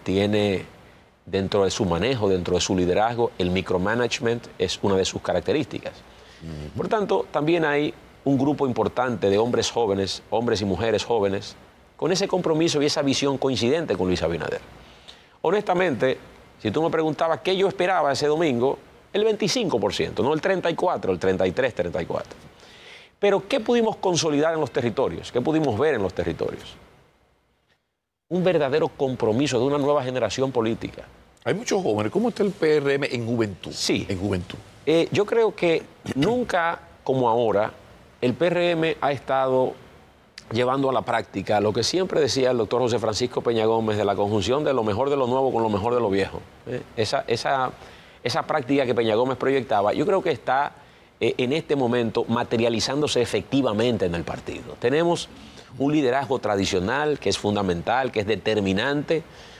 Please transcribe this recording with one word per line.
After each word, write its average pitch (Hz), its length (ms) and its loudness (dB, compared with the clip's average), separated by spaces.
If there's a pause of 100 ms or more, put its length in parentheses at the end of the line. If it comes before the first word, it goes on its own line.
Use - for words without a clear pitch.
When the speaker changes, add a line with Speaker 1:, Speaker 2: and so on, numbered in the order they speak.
Speaker 1:
tiene 101 640 2 (600)
dentro 98 400 2
de 92 60 2
su - 120 -2
manejo, 101 460 0
dentro 90 260 2
de 85 60 2
su - 120 0
liderazgo, 104 640 2
el 90 140 0
micromanagement 113 960 0 (100)
es - 240 -2
una 101 140 2
de 95 80 2
sus - 180 -4
características. 98 720 -4
Speaker 2:
Ujú. - 840 -14
Speaker 1:
Por 156 100 -4
tanto, 226 420 0
también 160 360 2
hay 147 280 0 (300)
un 139 140 2
grupo 143 280 0
importante 110 640 0
de 98 80 4
hombres 117 340 0
jóvenes, 98 580 -2
hombres 113 320 0
y 107 40 -2
mujeres 104 380 0
jóvenes, 101 520 -2 (420)
con 156 160 0
ese 185 160 0
compromiso 165 520 2
y 143 40 2
esa 156 160 0
visión 139 360 0
coincidente 131 600 0
con 95 100 0
Luis 87 140 0
Abinader. 80 400 -4 (800)
Honestamente, 175 760 0 (440)
si 107 100 -2
tú 151 100 0
me 165 80 0
preguntabas 156 520 0
qué 190 160 0
yo 190 100 2
esperaba 175 460 0
ese 135 140 0
domingo, 143 520 2 (340)
el 202 100 2
veinticinco 214 560 0
por 98 140 0
ciento, 82 280 -2
no 135 120 2
el 156 80 -2
treinta 185 280 0
y 156 60 -2
cuatro, 147 360 0
el 92 60 0
treinta 95 300 2
y 92 40 2
tres, 131 220 0
treinta 87 280 -4
y 82 40 -4
cuatro. - 320 -8 (800)
Pero, 196 280 2
¿qué 277 120 0
pudimos 226 360 2
consolidar 160 580 0
en 160 60 -2
los 143 100 -2
territorios? 110 640 -2
¿Qué 123 100 0
pudimos 139 380 0
ver 147 160 2
en 101 80 0
los 90 100 -2
territorios? - 600 -4 (1500)
Un 180 140 0
verdadero 156 460 2
compromiso 127 680 0
de 117 80 2
una 143 140 0
nueva 143 240 2
generación 127 480 -2
política. 113 520 -4 (420)
Speaker 2:
Hay 123 80 0
muchos 208 280 -2
jóvenes. 107 300 0
¿Cómo 226 180 0
está 196 140 -2
el 196 80 2
P 156 260 2
R 139 180 2
M 139 140 -2
en 117 160 -4
juventud? 110 460 -2
Speaker 1:
Sí. - 380 -2
Speaker 2:
En 95 100 -4
juventud. 95 380 -4 (280)
Speaker 1:
Eh, 160 260 4
yo 190 140 2
creo 220 300 2
que 165 280 0 (320)
nunca 175 640 0 (220)
como 131 260 2
ahora 110 420 2 (500)
el 123 120 2
P 170 140 0
R 175 240 2
M 160 280 0
ha 143 120 0
estado 131 640 0 (800)
llevando 127 380 2
a 131 40 0
la 110 80 2
práctica 107 580 -2
lo 104 140 2
que 117 100 0
siempre 180 360 0
decía 127 320 2
el 123 60 2
doctor 117 240 2
José 120 180 2
Francisco 113 420 -2
Peña 113 240 2
Gómez 110 320 2
de 104 80 0
la 101 100 2
conjunción 104 480 0
de 143 100 0
lo 120 100 2
mejor 107 260 0
de 143 80 2
lo 127 100 2
nuevo 131 240 0
con 113 120 0
lo 110 60 2
mejor 107 260 0
de 120 60 2
lo 107 80 0
viejo. 98 320 -2 (260)
Eh, 123 140 -8 (160)
esa, 120 300 -2
esa, 131 440 -2 (520)
esa 135 200 -2
práctica 139 420 0
que 120 80 -2
Peña 110 220 2
Gómez 127 220 0
proyectaba, 110 560 0
yo 151 120 0
creo 190 160 0
que 170 100 -2
está, 131 420 -2 (460)
eh, 117 180 0
en 127 160 0
este 156 240 -2
momento 120 500 0
materializándose 120 920 0
efectivamente 113 840 0
en 85 100 -2
el 80 80 -4
partido. - 560 -10
Tenemos 160 500 0 (480)
un 139 140 0
liderazgo 135 480 2
tradicional 104 800 0
que 98 100 0
es 98 80 0
fundamental, 104 720 0
que 107 100 -2
es 95 60 -4
determinante, 110 960 0 (360)